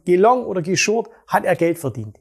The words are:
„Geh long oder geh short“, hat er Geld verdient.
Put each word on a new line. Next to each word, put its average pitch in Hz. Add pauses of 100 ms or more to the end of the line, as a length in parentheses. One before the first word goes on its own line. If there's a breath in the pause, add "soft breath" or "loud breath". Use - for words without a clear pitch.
„Geh 175
long 233
oder 185
geh 170
short“, 220 (160 loud breath)
hat -
er 185
Geld 165
verdient. 107